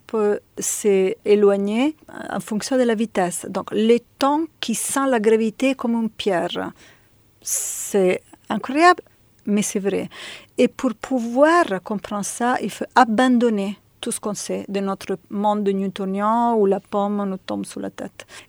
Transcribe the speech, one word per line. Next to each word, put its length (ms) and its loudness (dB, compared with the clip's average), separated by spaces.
peut 340 0
s'éloigner, 1400 2
euh, 260 -10
en 40 -4
fonction 360 -4
de 60 4
la 120 2
vitesse. 540 -2
Donc, 240 -8
le 240 4
temps 240 2
qui 140 -4
sent 340 -2
la 100 2
gravité 560 2
comme 200 -2
une 160 -2
pierre, 600 -2
c'est 800 -2
incroyable, 520 2
mais 160 2
c'est 160 -2
vrai. 320 -2
Et 100 4
pour 240 -2
pouvoir 720 2
comprendre 440 -6
ça, 360 -2
il 60 -4
faut 160 -8
abandonner 840 4
tout 120 -6
ce 80 -8
qu'on 140 -4
sait 340 -6
de 100 -4
notre 400 -4
monde 400 0
newtonien 840 0
où 120 4
la 120 2
pomme 500 -2
nous 80 -4
tombe 300 -8
sous 140 -12
la 100 -6
tête. 380 -16